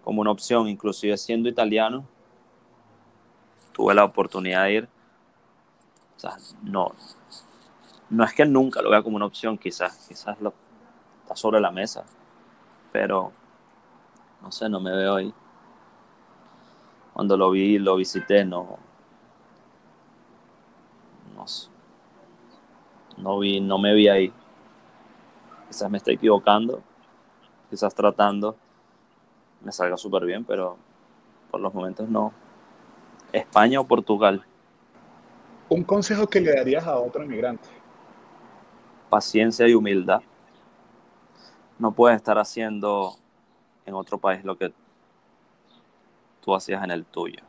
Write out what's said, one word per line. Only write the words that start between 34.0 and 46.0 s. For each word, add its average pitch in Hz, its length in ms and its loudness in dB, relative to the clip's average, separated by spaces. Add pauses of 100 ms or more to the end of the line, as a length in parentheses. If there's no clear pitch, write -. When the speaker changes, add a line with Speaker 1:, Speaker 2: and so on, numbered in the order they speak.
Speaker 2:
Un 170 140 0
consejo 208 440 0
que 202 120 2
le 160 160 4
darías 135 300 0
a 147 140 -2
otro 123 240 -6
inmigrante. 120 440 -8 (1400)
Speaker 1:
Paciencia 110 580 2
y 117 60 8
humildad. 101 480 2 (1600)
No 113 120 0
puedes 120 240 6
estar 107 220 0
haciendo 104 800 -4 (680)
en 98 80 -12
otro 95 240 -8
país 98 260 -2
lo 98 100 -8
que 90 160 -6 (1700)